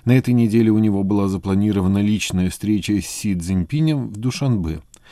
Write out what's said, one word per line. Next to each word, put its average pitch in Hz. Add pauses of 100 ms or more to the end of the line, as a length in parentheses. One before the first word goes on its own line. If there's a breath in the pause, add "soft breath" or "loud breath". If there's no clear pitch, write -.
На 123
этой 123
неделе 113
у 110
него 101
была 101
запланирована 98
личная 95
встреча 104
с 98
Си -
Цзиньпинем 104
в 104
Душанбе. 107 (300 loud breath)